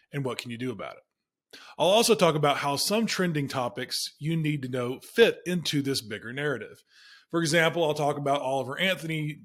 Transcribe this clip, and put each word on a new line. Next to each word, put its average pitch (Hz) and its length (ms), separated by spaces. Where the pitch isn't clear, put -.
and 143 100
what 120 140
can 120 140
you 117 60
do 127 140
about 80 260
it? - 60
I'll 151 100
also 226 280
talk 165 200
about 147 200
how 143 220
some 214 280
trending 160 440
topics - 680
you 156 180
need 151 240
to 123 80
know 123 320
fit - 440
into 160 360
this 135 180
bigger 110 320
narrative. 131 500
For 170 120
example, 165 420
I'll 151 100
talk 147 220
about 143 240
Oliver 131 400
Anthony 160 640